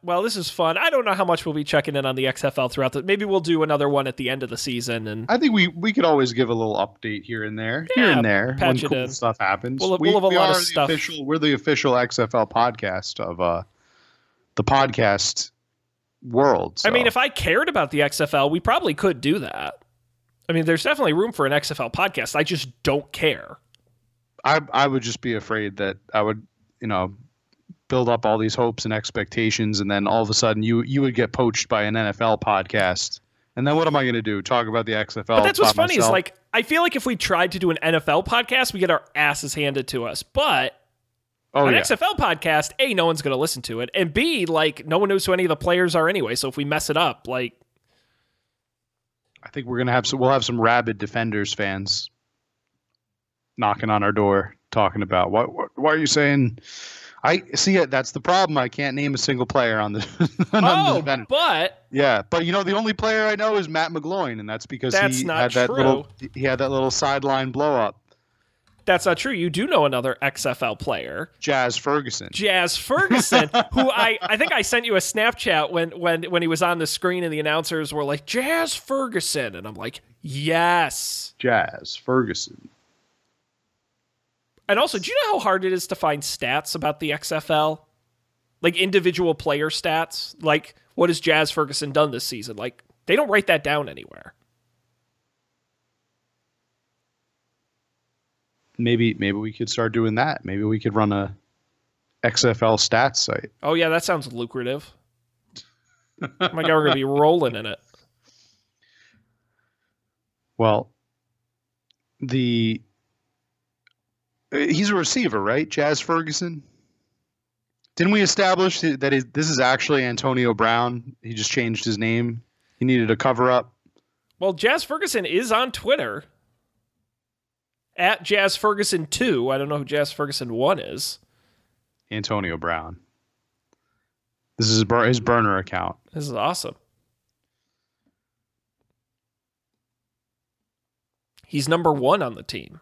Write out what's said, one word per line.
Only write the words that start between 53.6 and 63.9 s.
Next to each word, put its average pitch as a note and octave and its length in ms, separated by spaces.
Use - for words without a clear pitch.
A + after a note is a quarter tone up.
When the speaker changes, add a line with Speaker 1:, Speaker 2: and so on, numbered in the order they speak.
Speaker 2:
on G#2 120
our G2+ 100
door G2 440
talking G#2 320
about, F#2 280
"Why, A2 140
why, - 300
why D3+ 180
are D#3 60
you D#3 80
saying," C#3 520
I F3 200
see F#3+ 220
it. D#3 140
That's C3+ 220
the D3 80
problem. F3+ 360
I B2+ 120
can't C#3 260
name C#3+ 200
a B2+ 40
single B2 280
player A#2 320
on G#2 140
the, G#2+ 80
<laughs> - 520
on G#3+ 100
the - 120
Speaker 1:
Oh, G3+ 100
Speaker 2:
defender. C3+ 280
Speaker 1:
but B3+ 600
Speaker 2:
Yeah, C3 400
but, E3+ 160
you F3 60
know, G3 100
the F#3+ 140
only G#3+ 180
player A3 320
I G#3+ 100
know G#3+ 200
is F#3 120
Matt D#3+ 220